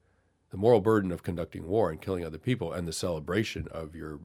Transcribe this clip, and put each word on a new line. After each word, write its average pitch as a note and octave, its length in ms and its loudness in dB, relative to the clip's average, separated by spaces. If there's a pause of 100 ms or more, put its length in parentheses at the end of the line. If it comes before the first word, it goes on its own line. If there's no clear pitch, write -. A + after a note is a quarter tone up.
(520)
the G2 60 -10
moral A2 240 8
burden G2 300 4
of E2+ 120 -6
conducting E2+ 440 -6
war G2 220 4
and D#2+ 120 -6
killing F2+ 240 -2
other D#2 120 -8
people, F2 360 -2
and F2 140 -4
the D#2+ 60 -6
celebration F2 800 -2
of D#2+ 240 -10
your, D#2 300 -10